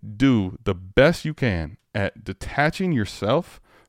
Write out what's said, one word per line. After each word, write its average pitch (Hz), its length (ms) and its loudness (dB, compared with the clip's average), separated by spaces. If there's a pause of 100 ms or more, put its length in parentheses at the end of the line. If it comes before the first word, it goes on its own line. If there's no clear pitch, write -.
(160)
do 110 480 2
the 98 120 0
best 120 500 2
you 156 80 -4
can 92 440 -2 (180)
at 101 280 -4
detaching 156 680 -2
yourself 120 680 -2 (300)